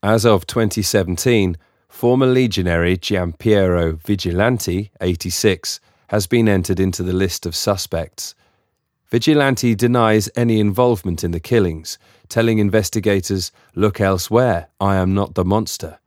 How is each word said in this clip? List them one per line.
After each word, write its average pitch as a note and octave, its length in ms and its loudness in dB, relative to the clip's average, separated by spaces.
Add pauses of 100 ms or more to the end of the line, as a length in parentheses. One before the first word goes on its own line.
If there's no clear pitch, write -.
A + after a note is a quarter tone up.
As G#2+ 220 2
of G#2 200 4
twenty A2 360 -2
seventeen, F#2+ 760 0 (300)
former B2+ 380 2
legionary F#2 720 0
Giampiero F2+ 1040 0
Vigilanti, G2+ 960 -2
eighty-six, F#2 800 -2 (280)
has G2+ 200 -2
been A2+ 220 2
entered F#2 320 0
into F#2 220 -2
the F2+ 100 -4
list F#2 320 -2
of E2+ 100 -8
suspects. - 800 -6 (760)
Vigilanti C3 640 2
denies A2 600 2
any A#2 240 2
involvement G#2 640 0
in E2+ 80 -2
the E2 80 -4
killings, E2+ 580 -2 (300)
telling A2+ 320 0
investigators, G2+ 960 0 (220)
"Look G2+ 260 0
elsewhere, G2 680 0 (140)
I G2 160 2
am F#2 160 0
not G2 220 -2
the F2+ 100 0
monster." G2+ 600 -4